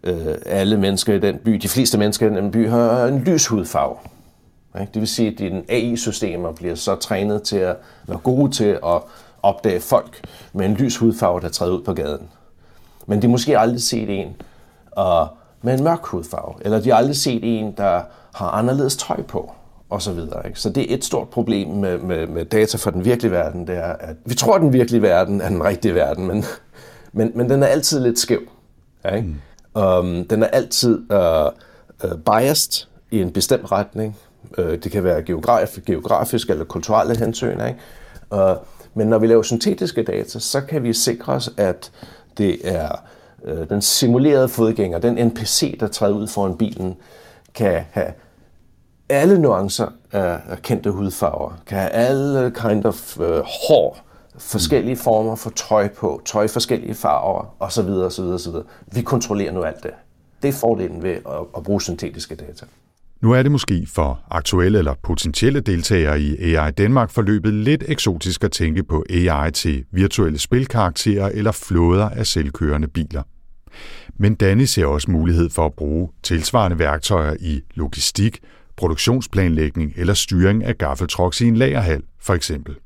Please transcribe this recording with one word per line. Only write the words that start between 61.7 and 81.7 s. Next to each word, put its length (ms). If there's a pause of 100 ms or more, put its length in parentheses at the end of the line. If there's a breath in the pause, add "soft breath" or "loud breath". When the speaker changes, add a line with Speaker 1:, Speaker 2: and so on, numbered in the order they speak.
Speaker 1:
syntetiske 520
data. 320 (560)
Speaker 2:
Nu 100
er 100
det 100
måske 420
for 260 (100)
aktuelle 480
eller 240
potentielle 580
deltagere 600
i 340
A 140
I 20
Danmark 400
forløbet 440
lidt 340
eksotisk 560
at 80
tænke 300
på 280
A 380
I 20
til 400
virtuelle 480
spilkarakterer 960
eller 180
flåder 560
af 180
selvkørende 640
biler. 340 (960 loud breath)
Men 160
Danny 300
ser 220
også 240
mulighed 400
for 160
at 80
bruge 340 (140)
tilsvarende 560
værktøjer 640
i 200 (140)
logistik, 640 (360 soft breath)
produktionsplanlægning 1200
eller 180
styring 500
af 140
gaffeltrucks 640
i 80
en 80
lagerhal, 460 (180)